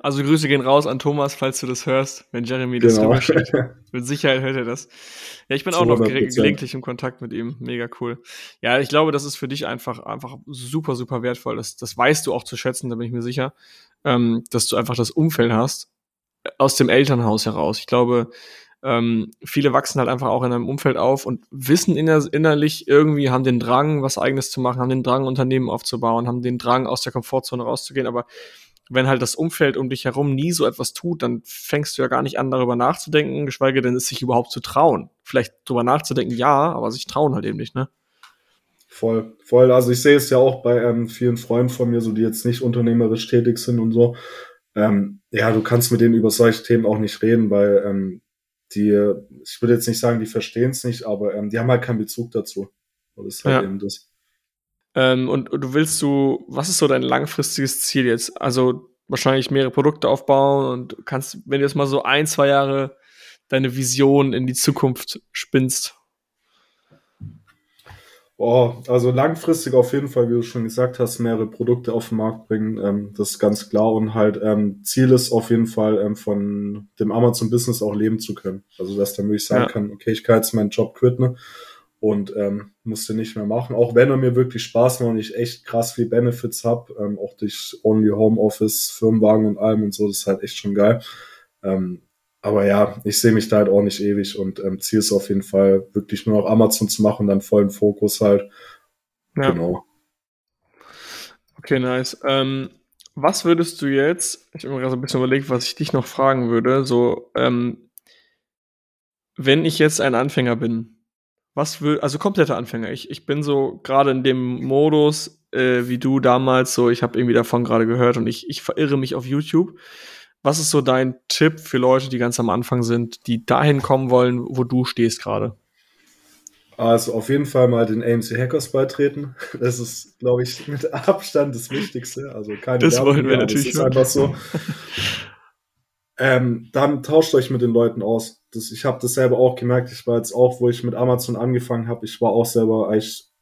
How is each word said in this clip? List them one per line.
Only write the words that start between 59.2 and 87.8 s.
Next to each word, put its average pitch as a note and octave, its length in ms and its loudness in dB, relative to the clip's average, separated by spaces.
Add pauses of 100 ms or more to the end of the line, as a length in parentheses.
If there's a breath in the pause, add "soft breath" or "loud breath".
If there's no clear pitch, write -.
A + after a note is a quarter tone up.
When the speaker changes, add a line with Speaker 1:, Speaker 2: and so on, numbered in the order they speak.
Speaker 1:
mehrere C3+ 200 0
Produkte D3 380 0
aufbauen C#3 640 2
und B2 320 -12
kannst, C3+ 400 -8
wenn C#3 160 -2
du C#3 60 2
jetzt C3+ 80 -2
mal C#3+ 120 0
so C3+ 160 0
ein, C#3+ 240 2
zwei D3 200 2
Jahre C#3 500 0 (520 soft breath)
deine C3 280 -2
Vision C3+ 560 2
in B2+ 140 -2
die B2+ 80 -2
Zukunft - 640 -2 (120)
spinnst. - 640 -2 (2500 soft breath)
Speaker 2:
Boah, A#2+ 500 2
also B2 240 2
langfristig D#3+ 600 0
auf B2 220 4
jeden C#3+ 140 -2
Fall, B2 200 0
wie A#2+ 60 0
du A#2 80 2
schon A#2 220 -6
gesagt B2 340 -2
hast, A#2 220 -2
mehrere A2+ 260 0
Produkte B2 480 -2
auf A2+ 160 -6
den A2 80 -2
Markt A2 300 -4
bringen, A2 300 -2
ähm, G2+ 380 -2
das G#2 140 -4
ist - 80 -10
ganz G#2 320 -2
klar. A2 240 2
Und A2 180 0
halt, G#2+ 300 0
ähm, G#2 420 0
Ziel B2+ 280 2
ist B2 200 4
auf A2+ 160 0
jeden A#2 180 2
Fall, A2 340 0
ähm, G#2 160 -2
von G2+ 720 -6 (120)
dem G#2+ 120 -2
Amazon-Business A#2+ 680 0
auch G#2 120 -2
leben A2 240 0
zu G#2+ 160 -10
können. G2 300 -10 (140)
Also F#2+ 200 -8
dass G2+ 160 -2
dann G2+ 120 -4
wirklich G#2 200 -2
sagen - 160 0
Speaker 1:
Ja. A#2 60 -2
Speaker 2:
kann, G#2 220 -6
okay, G#2 200 -8
ich A2 120 -4
kann A2+ 140 4
jetzt A2 160 0
meinen G#2+ 160 0
Job - 260 -2
quitten, B2 280 2
ne? B2 120 0 (640 loud breath)
Und, G2+ 380 -2
ähm, G2+ 360 -4 (120)
muss A2 220 -8
den G#2+ 100 -4
nicht A2 200 -6
mehr G#2+ 100 -6
machen. A#2 280 -2
Auch A#2 200 2
wenn C3 160 6
er C3 80 2
mir B2+ 180 2
wirklich B2+ 280 0
Spaß B2 360 2
macht A#2+ 120 0
und A2+ 60 -2
ich G#2+ 160 -8
echt A#2+ 300 -6
krass A#2 280 -4
viel A#2+ 140 -2
Benefits A#2+ 560 -2
hab, A#2+ 280 -2 (100)
ähm, G#2 180 -6
auch - 200 -10
durch - 360 -10 (100)